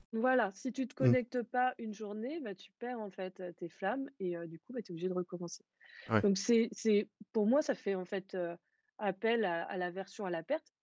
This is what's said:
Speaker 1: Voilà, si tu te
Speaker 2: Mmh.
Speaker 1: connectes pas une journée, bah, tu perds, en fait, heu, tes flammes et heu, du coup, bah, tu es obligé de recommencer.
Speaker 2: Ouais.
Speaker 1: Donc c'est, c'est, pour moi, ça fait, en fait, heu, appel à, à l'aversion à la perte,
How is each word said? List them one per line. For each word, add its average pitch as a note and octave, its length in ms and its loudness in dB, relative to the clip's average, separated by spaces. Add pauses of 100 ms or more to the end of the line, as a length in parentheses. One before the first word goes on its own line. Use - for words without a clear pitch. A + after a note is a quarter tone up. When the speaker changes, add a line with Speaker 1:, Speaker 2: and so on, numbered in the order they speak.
(120)
Speaker 1:
Voilà, A#3 420 2
si - 180 -6
tu C4+ 160 0
te - 120 -14
Speaker 2:
Mmh. F3 140 8
Speaker 1:
connectes B3 280 0
pas B3 360 0
une A3 140 -6
journée, G#3+ 480 -4
bah, G#3+ 140 -6
tu - 240 -18
perds, A#3+ 220 -6
en G#3 100 -6
fait, F#3 300 -8
heu, F3+ 120 -6
tes E3+ 160 -8
flammes C4+ 400 -2 (120)
et F3 160 -2
heu, E3+ 100 -6
du E3 120 -10
coup, - 140 -16
bah, B3+ 100 -4
tu F#3 100 -10
es - 20 -6
obligé E3+ 140 -2
de F#3 60 -2
recommencer. F3 500 -4 (440)
Speaker 2:
Ouais. A3 140 4
Speaker 1:
Donc G3 160 4
c'est, A#3 340 4
c'est, G#3 360 2 (240)
pour G#3 160 2
moi, C#4 140 4
ça C#4 120 0
fait, G3 220 -2
en F#3 100 -4
fait, F#3+ 300 -6
heu, F3 200 -4 (420)
appel G#3+ 480 0
à, E3+ 180 -2
à G3 140 -6
l'aversion F#3 480 -6
à F3+ 40 -2
la E3 140 -2
perte, D#4+ 220 -4 (160)